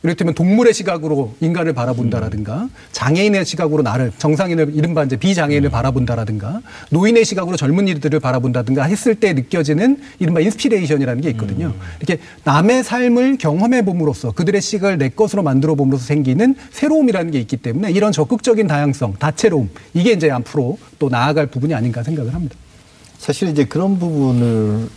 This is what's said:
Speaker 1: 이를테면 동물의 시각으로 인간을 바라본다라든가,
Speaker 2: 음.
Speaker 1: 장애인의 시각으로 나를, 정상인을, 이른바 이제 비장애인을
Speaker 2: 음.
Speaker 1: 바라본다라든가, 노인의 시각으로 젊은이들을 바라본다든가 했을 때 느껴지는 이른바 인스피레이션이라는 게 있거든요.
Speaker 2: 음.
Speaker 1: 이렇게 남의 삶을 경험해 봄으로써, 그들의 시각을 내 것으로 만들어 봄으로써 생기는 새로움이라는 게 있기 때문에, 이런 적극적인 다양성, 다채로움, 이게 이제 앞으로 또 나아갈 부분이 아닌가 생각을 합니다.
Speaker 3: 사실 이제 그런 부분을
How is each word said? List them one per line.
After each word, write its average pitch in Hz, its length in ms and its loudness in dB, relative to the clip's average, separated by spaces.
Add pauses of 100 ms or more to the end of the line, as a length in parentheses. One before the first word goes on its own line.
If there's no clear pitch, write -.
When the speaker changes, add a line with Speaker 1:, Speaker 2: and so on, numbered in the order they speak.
Speaker 1:
이를테면 170 320 0
동물의 214 380 4
시각으로 156 680 -2
인간을 165 340 -2
바라본다라든가, 117 880 -4
Speaker 2:
음. 262 80 -6 (220)
Speaker 1:
장애인의 190 520 0
시각으로 151 380 -2
나를, 120 340 0
정상인을, 156 580 0
이른바 156 300 0
이제 131 120 -2
비장애인을 147 520 0
Speaker 2:
음. - 20 0
Speaker 1:
바라본다라든가, 117 920 -2 (260)
노인의 214 380 4
시각으로 180 320 0
젊은이들을 151 600 0
바라본다든가 127 680 0
했을 214 320 2
때 208 180 2
느껴지는 160 640 2 (200)
이른바 165 220 0
인스피레이션이라는 156 800 0
게 160 100 -2
있거든요. 113 360 -4
Speaker 2:
음. - 140 -6 (200)
Speaker 1:
이렇게 156 220 -2 (220)
남의 190 380 4
삶을 247 540 2
경험해 214 480 0
봄으로써, 160 480 -2
그들의 190 300 0
시각을 196 340 -2
내 135 140 0
것으로 202 320 0
만들어 151 320 2
봄으로써 135 320 0
생기는 151 480 2 (160)
새로움이라는 247 640 0
게 143 80 0
있기 120 180 -6
때문에, 127 320 -4
이런 202 200 2
적극적인 214 580 2
다양성, 143 500 0
다채로움, 151 500 0 (240)
이게 175 200 2
이제 165 180 2
앞으로 123 480 -4 (200)
또 139 120 0
나아갈 143 360 0
부분이 139 280 -2
아닌가 117 280 -2
생각을 135 300 -4
합니다. 160 240 -6 (640)
Speaker 3:
사실 175 300 -2
이제 147 180 2
그런 185 320 0
부분을 120 1000 0